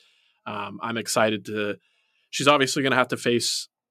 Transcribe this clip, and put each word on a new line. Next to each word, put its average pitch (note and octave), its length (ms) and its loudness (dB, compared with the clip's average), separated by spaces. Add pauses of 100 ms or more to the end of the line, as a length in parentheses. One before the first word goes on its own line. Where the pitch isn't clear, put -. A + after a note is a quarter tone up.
(480)
um, G2+ 340 -10
I'm A#2 160 -6
excited A2 480 0
to, G#2 320 -4 (540)
she's C#3 160 0
obviously C#3+ 360 4
gonna C3 120 2
have B2 140 4
to B2 80 -2
face, - 500 -2 (240)